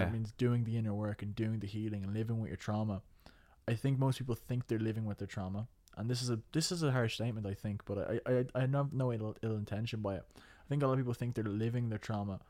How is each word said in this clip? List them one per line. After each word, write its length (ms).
that 80
means 180
doing 320
the 140
inner 160
work 280
and 140
doing 240
the 80
healing 360
and 100
living 260
with 100
your 80
trauma. 440
I 80
think 240
most 200
people 160
think 320
they're 120
living 260
with 120
their 100
trauma, 400
and 120
this 120
is 80
a, 100
this 200
is 120
a 80
harsh 240
statement, 320
I 60
think, 320
but 120
I, 40
I, 140
I 60
have 320
no 200
ill, 280
ill 140
intention 460
by 140
it. 100
I 320
think 140
a 40
lot 60
of 60
people 140
think 220
they're 80
living 460
their 100
trauma, 400